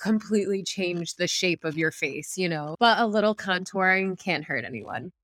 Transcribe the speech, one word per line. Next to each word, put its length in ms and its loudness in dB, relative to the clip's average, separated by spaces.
completely 600 0
change 520 -4
the 120 -2
shape 380 0
of 120 -2
your 140 2
face, 460 -6
you 100 0
know? 320 -4
But 200 6
a 80 4
little 280 2
contouring 800 2
can't 280 -2
hurt 180 -2
anyone. 480 -8